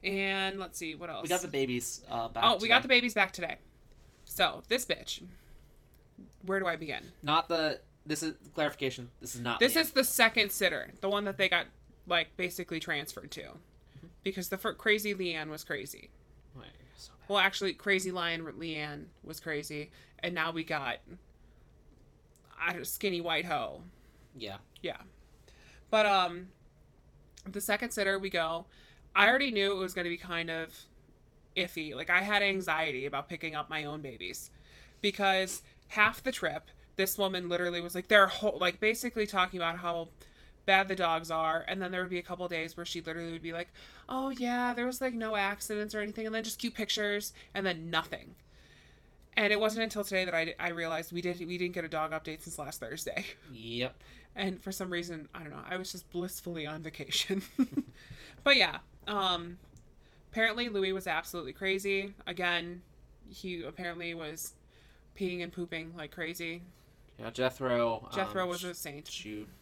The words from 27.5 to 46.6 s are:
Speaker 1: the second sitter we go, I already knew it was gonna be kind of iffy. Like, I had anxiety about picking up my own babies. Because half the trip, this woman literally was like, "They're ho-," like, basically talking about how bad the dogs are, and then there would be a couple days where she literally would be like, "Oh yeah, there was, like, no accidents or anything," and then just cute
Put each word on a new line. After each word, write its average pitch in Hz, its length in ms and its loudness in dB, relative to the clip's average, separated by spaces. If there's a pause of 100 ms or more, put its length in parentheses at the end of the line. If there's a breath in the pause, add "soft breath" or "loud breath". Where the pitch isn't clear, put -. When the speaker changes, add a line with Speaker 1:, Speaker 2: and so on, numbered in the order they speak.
Speaker 1:
the 202 100 -6
second 220 300 0
sitter 196 280 2
we 190 120 -4
go, 170 360 0 (480 loud breath)
I 202 140 10
already 269 220 6
knew 196 220 2
it 196 40 0
was 185 180 -4
gonna 175 140 -2
be 170 100 -2
kind 170 320 -4
of 165 240 -6 (840)
iffy. 170 380 -2
Like, 165 160 -4
I 180 120 6
had 202 200 4
anxiety 160 640 2
about 143 220 -4
picking 165 260 -6
up 151 160 -4
my 151 140 -4
own 147 180 -6
babies. 113 480 -10 (500 loud breath)
Because 190 600 2 (260 soft breath)
half 214 340 4
the 262 100 0
trip, - 380 -4 (260 soft breath)
this 190 200 2
woman 190 320 0
literally 175 320 0
was 175 140 -6
like, 185 140 -4
"They're 202 180 8
ho-," 202 340 0
like, 175 180 2
basically 226 480 2
talking 185 320 2
about 170 200 0
how 170 300 -2 (580 loud breath)
bad 190 200 8
the 190 80 0
dogs 165 360 2
are, 160 360 2
and 190 140 -2
then 180 100 -2
there 185 120 -2
would 180 80 -4
be 180 80 -2
a 175 40 -4
couple 180 240 -6
days 170 300 -4
where 170 100 -8
she 170 140 -4
literally 165 320 -6
would 165 100 -8
be 165 120 -6
like, 175 140 -4 (400 loud breath)
"Oh 262 200 -2
yeah, 247 460 0
there 240 120 -2
was, 254 140 -4
like, 254 140 -2
no 220 200 -2
accidents 208 600 -2
or 214 60 -2
anything," 208 260 -4
and 220 80 -4
then 220 100 -2
just 220 140 -6
cute 240 160 -2